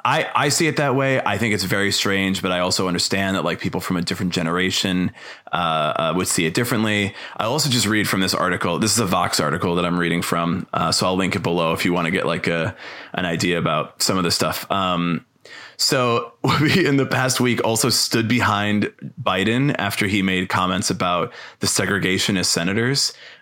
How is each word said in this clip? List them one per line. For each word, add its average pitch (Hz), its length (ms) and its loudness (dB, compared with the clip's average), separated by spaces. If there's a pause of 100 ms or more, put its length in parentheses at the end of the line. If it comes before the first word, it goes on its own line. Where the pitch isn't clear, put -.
I, 151 300 0
I 139 160 2
see 165 160 2
it 151 100 0
that 143 180 0
way. 135 300 2
I 101 140 0
think 107 160 2
it's 95 100 -2
very 101 260 0
strange, 98 520 0
but 92 100 0
I 90 60 0
also 92 280 0
understand 95 500 0
that, 78 100 -2
like, 82 140 -2
people 92 200 -4
from 90 160 -4
a 85 60 0
different 90 320 -4
generation, 90 760 0 (420)
uh, - 40 -2
uh, 80 580 0
would 90 140 0
see - 160 0
it 82 80 0
differently. 107 640 0 (240)
I'll 110 140 -2
also 151 180 0
just 117 160 2
read 107 200 2
from 98 140 0
this 92 140 0
article. 87 440 0
This 107 140 2
is 117 60 2
a 110 80 2
Vox 90 340 2
article 87 360 0
that 87 100 0
I'm 87 120 0
reading 85 220 0
from. 85 540 -2
Uh, 82 180 0
so - 140 0
I'll 92 100 0
link 90 180 0
it 85 80 -2
below 85 300 0
if 82 140 -4
you 87 80 2
wanna 85 160 0
get, 92 160 -2
like, 80 200 -2
a, 85 300 -2 (380)
an 90 100 -2
idea 85 320 0
about 78 460 -2
some 95 160 0
of 90 60 0
the 85 60 2
stuff. - 400 -2
Um, 87 540 0 (540)
so 123 600 0
<laughs> 131 220 2
we, 156 260 4
in 139 120 4
the 131 80 2
past 127 340 0
week, 120 240 2
also 113 240 2
stood 110 400 2
behind 104 640 0 (300)
Biden 110 560 2
after 101 280 0
he 98 140 2
made 92 300 0
comments 92 400 0
about 87 420 0 (280)
the 101 60 -2
segregationist 95 800 0
senators. 113 680 0 (280)